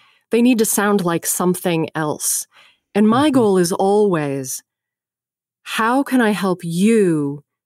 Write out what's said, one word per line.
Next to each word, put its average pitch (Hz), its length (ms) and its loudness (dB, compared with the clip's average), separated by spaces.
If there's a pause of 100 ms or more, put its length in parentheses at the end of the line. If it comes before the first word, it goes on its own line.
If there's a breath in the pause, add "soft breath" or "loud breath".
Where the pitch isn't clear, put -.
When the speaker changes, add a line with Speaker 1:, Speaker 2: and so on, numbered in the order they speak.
(320 soft breath)
Speaker 1:
they 233 100 2
need 247 160 4
to 220 60 2
sound 202 400 0
like 170 200 -2
something 180 680 -2
else. - 540 -6 (460 soft breath)
And 214 140 4
my 269 200 2
Speaker 2:
Mm-hmm. 262 60 0
Speaker 1:
goal 214 220 2
is 175 160 2
always, 170 880 -2 (1000)
how 240 400 -2
can 254 180 0
I 214 120 2
help 180 300 -2
you 170 800 0 (240)